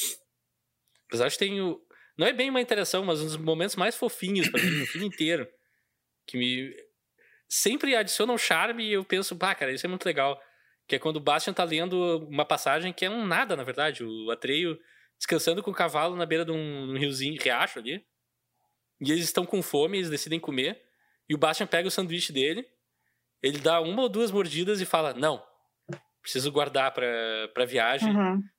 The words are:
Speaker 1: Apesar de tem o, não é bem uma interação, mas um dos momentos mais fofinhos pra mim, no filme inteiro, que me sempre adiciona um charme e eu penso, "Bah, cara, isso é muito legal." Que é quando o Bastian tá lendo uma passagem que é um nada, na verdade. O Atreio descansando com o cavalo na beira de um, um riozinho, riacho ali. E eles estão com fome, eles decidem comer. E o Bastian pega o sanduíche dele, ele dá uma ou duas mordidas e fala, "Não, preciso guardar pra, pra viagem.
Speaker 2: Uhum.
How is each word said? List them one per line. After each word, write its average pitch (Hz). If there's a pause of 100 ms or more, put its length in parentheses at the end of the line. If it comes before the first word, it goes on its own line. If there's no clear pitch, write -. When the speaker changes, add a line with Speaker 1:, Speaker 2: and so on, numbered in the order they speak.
(1080)
Speaker 1:
Apesar 120
de -
tem 196
o, 175 (360)
não 165
é 269
bem 262
uma 254
interação, 202
mas 160
um 156
dos 156
momentos 160
mais 202
fofinhos 190
pra -
mim, 165
no 127
filme 185
inteiro, 156 (760)
que -
me 127 (760)
sempre 269
adiciona 220
um 233
charme 220
e 214
eu 196
penso, 190
"Bah, 185
cara, 131
isso 135
é -
muito 185
legal." 143 (460)
Que 139
é -
quando 156
o 151
Bastian 151
tá 185
lendo 175 (100)
uma 147
passagem 160
que -
é 190
um 226
nada, 190
na 135
verdade. 131
O 110
Atreio 156 (400)
descansando 170
com 202
o 185
cavalo 165
na 170
beira 160
de 165
um, 147
um 135
riozinho, 139
riacho 131
ali. 131 (960)
E 139
eles 165
estão 180
com 185
fome, 160
eles 175
decidem 151
comer. 151 (460)
E 151
o 147
Bastian 160
pega 180
o -
sanduíche 175
dele, 156 (760)
ele 143
dá 160
uma 180
ou 247
duas 214
mordidas 185
e -
fala, 156
"Não, 135 (800)
preciso 135
guardar 135
pra, 123 (480)
pra 123
viagem. 127
Speaker 2:
Uhum. 196 (160)